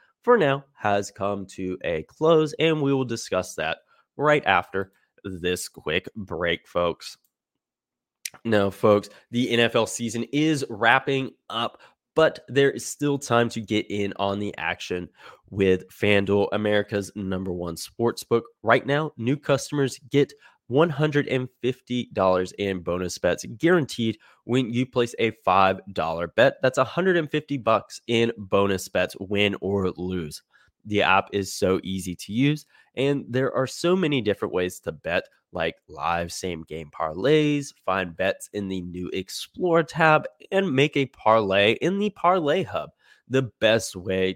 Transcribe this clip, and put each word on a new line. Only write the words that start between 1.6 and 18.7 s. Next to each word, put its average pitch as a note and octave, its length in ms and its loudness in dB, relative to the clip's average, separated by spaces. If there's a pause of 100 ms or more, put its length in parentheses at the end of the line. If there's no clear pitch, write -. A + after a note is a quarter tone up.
a D#2+ 180 -4
close, D#3 560 2
and D#3 220 0
we C#3 120 2
will C3 120 0
discuss A2 500 -4
that D#2+ 220 -4 (400)
right D3 280 2
after F#2+ 460 0 (320)
this F2+ 460 -4
quick - 440 -4
break, E2+ 540 -4
folks. - 500 -4 (1300)
Now, G#2+ 260 2
folks, G#2 400 4 (200)
the A#2+ 220 -2
N A#2 100 4
F A#2 140 2
L A2+ 100 2
season A#2 480 -6
is D3+ 360 0
wrapping B2+ 640 0 (180)
up, A#2 300 -6 (340)
but - 340 2
there C3+ 240 2
is - 140 -8
still C#3+ 320 -2
time A#2+ 320 2
to A2+ 120 -8
get G#2 280 -2
in G2+ 280 -4
on G2 220 -2
the G#2 180 -6
action F2 520 -6 (400)
with F#2 400 2
FanDuel, G2+ 600 2
America's G#2 640 -2
number F#2+ 380 -6
one F2 220 -8
sportsbook. - 680 -2 (220)
Right A2+ 220 4